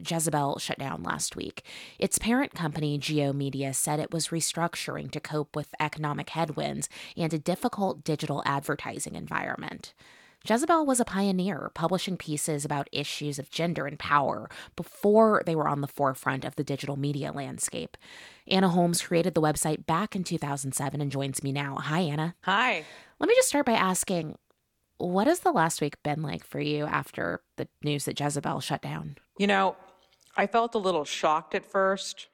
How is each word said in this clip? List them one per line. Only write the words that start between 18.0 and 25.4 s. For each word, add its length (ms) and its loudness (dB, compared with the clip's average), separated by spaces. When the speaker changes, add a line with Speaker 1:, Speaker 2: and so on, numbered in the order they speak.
Speaker 1:
Anna 220 6
Holmes 320 4
created 320 2
the 80 4
website 460 2
back 280 0
in 80 -2
two 140 -2
thousand 360 -4
seven 280 -2
and 100 -2
joins 300 -2
me 100 -2
now. 260 -2
Hi, 240 0
Anna. 400 -2
Speaker 2:
Hi. 440 2
Speaker 1:
Let 80 2
me 60 8
just 140 8
start 180 4
by 80 4
asking, 640 0
what 260 2
has 140 4
the 120 2